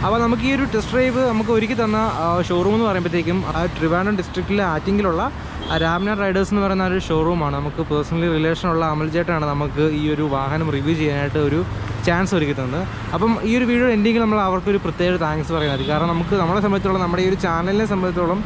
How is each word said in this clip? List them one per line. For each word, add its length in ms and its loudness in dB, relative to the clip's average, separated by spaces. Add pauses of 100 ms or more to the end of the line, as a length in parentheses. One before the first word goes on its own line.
അപ്പോൾ 200 2
നമുക്ക് 240 0
ഈ 80 2
ഒരു 80 0 (100)
ടെസ്റ്റ് 200 -2
ഡ്രൈവ് 260 2 (120)
നമുക്ക് 240 0
ഒരുക്കി 260 0
തന്ന, 160 0 (260)
ആ, 240 2
ഷോറൂം 280 2
എന്ന് 120 2
പറയുമ്പോഴത്തേക്കും 500 0 (180)
ആ 40 0 (180)
ട്രിവാൻഡ്രം 420 2
ഡിസ്ട്രിക്റ്റിലെ 520 -2
ആറ്റിങ്ങിലുള്ള 500 0 (500)
ആ 120 0
രാംനാഥ് 400 0
റൈഡേഴ്സ് 280 0
എന്ന് 120 2
പറയുന്ന 280 0
ഒരു 60 0 (100)
ഷോറൂമാണ്. 500 0
നമുക്ക് 320 -4
പേഴ്സണലി 460 0
റിലേഷനുള്ള 480 0 (100)
അമൽ 200 -2
ചേട്ടനാണ് 400 0
നമുക്ക് 300 0 (160)
ഈ 20 -2 (120)
ഒരു 80 -2 (140)
വാഹനം 400 0
റിവ്യൂ 240 0
ചെയ്യാനായിട്ട് 480 0
ഒരു 120 0 (460)
ചാൻസ് 320 2
ഒരുക്കി 200 0
തന്നത്. 260 -4 (300)
അപ്പം 240 2 (120)
ഈ 80 4
ഒരു 120 2
വീഡിയോ 260 2
എൻഡിങ്ങിൽ 280 2
നമ്മൾ 240 2
അവർക്കൊരു 360 0
പ്രത്യേക 300 0 (100)
താങ്ക്സ് 320 -2
പറയുന്നതായിരിക്കും. 380 0
കാരണം 200 0
നമുക്ക് 280 0
നമ്മളെ 220 2
സംബന്ധിച്ചിടത്തോളം, 420 0
നമ്മുടെ 200 0
ഈ 60 2
ഒരു 140 -2
ചാനലിനെ 460 0
സംബന്ധിച്ചിടത്തോളം 540 0